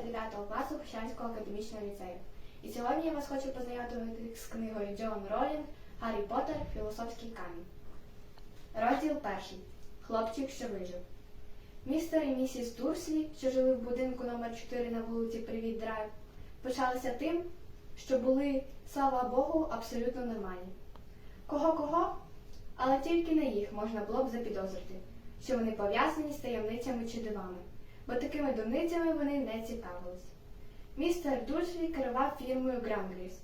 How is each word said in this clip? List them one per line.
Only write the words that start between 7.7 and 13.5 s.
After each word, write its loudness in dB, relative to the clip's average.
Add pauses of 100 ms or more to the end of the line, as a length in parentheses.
Розділ 4
перший. -4 (420)
Хлопчик, 0
що -6
вижив. -4 (840)
Містер 4
і 2
місіс 0
Дурслі, 0
що 2